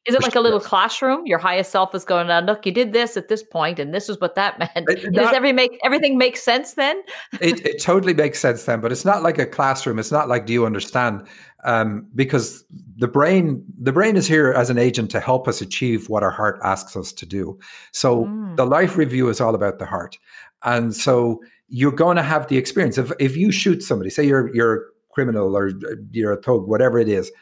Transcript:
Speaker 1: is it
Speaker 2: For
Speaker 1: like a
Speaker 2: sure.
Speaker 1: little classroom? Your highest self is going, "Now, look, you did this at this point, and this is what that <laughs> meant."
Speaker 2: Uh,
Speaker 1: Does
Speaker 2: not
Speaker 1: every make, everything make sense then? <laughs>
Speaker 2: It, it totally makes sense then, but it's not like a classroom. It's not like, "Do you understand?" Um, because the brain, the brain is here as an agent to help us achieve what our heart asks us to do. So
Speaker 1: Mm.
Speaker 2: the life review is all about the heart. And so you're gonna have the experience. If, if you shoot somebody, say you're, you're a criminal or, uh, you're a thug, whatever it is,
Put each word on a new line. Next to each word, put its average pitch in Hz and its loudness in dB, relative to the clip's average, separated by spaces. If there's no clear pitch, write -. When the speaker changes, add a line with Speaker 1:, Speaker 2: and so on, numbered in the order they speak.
Speaker 1:
is 240 2
it 269 6
Speaker 2:
For 262 -2
Speaker 1:
like 247 0
a - 2
Speaker 2:
sure. 240 4
Speaker 1:
little 220 4
classroom? 262 0
Your 170 2
highest 180 0
self 190 0
is 180 -8
going, 175 0
"Now, 170 4
look, 208 -2
you 185 -2
did 233 0
this 233 0
at 175 -8
this 214 -2
point, 165 -4
and 147 -6
this 202 -6
is 196 -8
what 180 -4
that 196 -2
<laughs> - -2
meant." 170 -6
Speaker 2:
Uh, 180 4
Speaker 1:
Does 190 -6
Speaker 2:
not 233 4
Speaker 1:
every 262 4
make, 247 2
everything 277 2
make 254 2
sense 254 -2
then? 302 -2
<laughs> - -14
Speaker 2:
It, 170 0
it 147 -4
totally 180 2
makes 147 2
sense 120 0
then, 113 -2
but 117 -2
it's 123 -4
not 202 2
like 165 0
a 131 0
classroom. 131 -2
It's 110 -6
not 147 0
like, 120 0
"Do 113 -2
you 120 2
understand?" 110 -2
Um, 110 0
because 135 -2
the 120 0
brain, 156 2
the 127 -2
brain 202 4
is - 2
here 151 4
as 127 2
an 120 0
agent 120 0
to 104 -2
help 127 0
us 110 -2
achieve 110 -4
what 104 -2
our 92 2
heart 104 -2
asks 95 -4
us 92 -10
to - -16
do. 95 -8
So 120 2
Speaker 1:
Mm. 208 -8
Speaker 2:
the 127 2
life 180 2
review 127 2
is 110 -2
all 113 2
about 101 -2
the 90 -10
heart. 90 -8
And 117 0
so 120 0
you're 135 0
gonna 170 2
have 147 -2
the 135 2
experience. 139 0
If, 131 0
if 135 0
you 190 2
shoot 175 0
somebody, 95 -4
say 151 0
you're, 131 2
you're 117 2
a 110 -4
criminal 107 0
or, 98 0
uh, 104 -10
you're 110 -2
a 101 -6
thug, 110 0
whatever 117 2
it 113 2
is, 95 -2